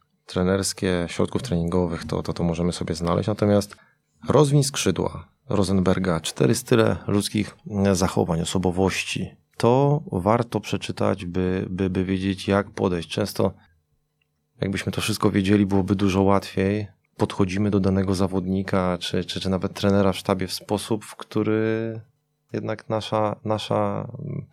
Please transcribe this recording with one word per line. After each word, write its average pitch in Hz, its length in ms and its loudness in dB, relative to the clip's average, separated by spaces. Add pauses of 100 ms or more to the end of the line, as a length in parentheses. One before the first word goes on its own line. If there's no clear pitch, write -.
(260)
trenerskie, 92 800 0
środków - 360 -2
treningowych, 85 640 0
to, 85 180 -2
to, 85 100 -6
to 87 100 -4
możemy 85 280 0
sobie - 240 -6
znaleźć. 87 320 0
Natomiast 104 480 2 (540)
Rozwiń 143 340 6
skrzydła - 640 -2 (220)
Rosenberga, 92 720 2
cztery 123 360 2
style 110 420 2 (100)
ludzkich, 101 500 -2 (280)
e, 98 100 4
zachowań, 87 460 0
osobowości. 92 920 -2 (220)
To 143 540 4
warto 107 480 2
przeczytać, 101 640 -2
by, 92 440 -2
by, 92 200 0
by 92 160 0
wiedzieć, 95 420 -2
jak 98 240 2
podejść. 90 380 -2
Często 101 440 -2 (1080)
jakbyśmy 98 300 -2
to 92 100 -6
wszystko 104 300 0
wiedzieli, 101 340 4
byłoby 98 300 2
dużo 98 260 2
łatwiej. 98 680 0 (300)
Podchodzimy 101 540 0
do 101 80 2
danego 95 360 2
zawodnika, 92 840 0
czy, 90 260 -4
czy, 90 160 -8
czy 92 100 -4
nawet 95 240 -2
trenera 98 400 2
w - 40 -6
sztabie 95 300 0
w - 60 -10
sposób, 107 520 -4
w - 100 -18
który 110 880 -2 (520)
jednak 110 360 -8
nasza, 107 460 -2 (100)
nasza, 104 600 -2 (460)